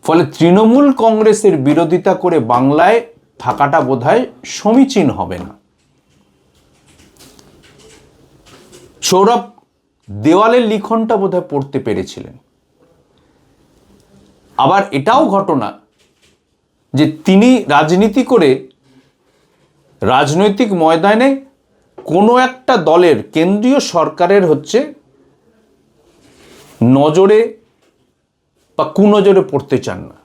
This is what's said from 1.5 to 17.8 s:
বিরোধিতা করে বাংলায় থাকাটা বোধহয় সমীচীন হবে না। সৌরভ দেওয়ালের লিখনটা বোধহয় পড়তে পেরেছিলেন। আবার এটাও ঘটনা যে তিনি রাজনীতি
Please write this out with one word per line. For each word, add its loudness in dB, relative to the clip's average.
বিরোধিতা 0
করে -2
বাংলায় 0
থাকাটা -2
বোধহয় -2
সমীচীন 0
হবে -8
না। -14
সৌরভ 0
দেওয়ালের 0
লিখনটা -4
বোধহয় -4
পড়তে -6
পেরেছিলেন। -10
আবার 0
এটাও 0
ঘটনা -4
যে 0
তিনি 4
রাজনীতি 0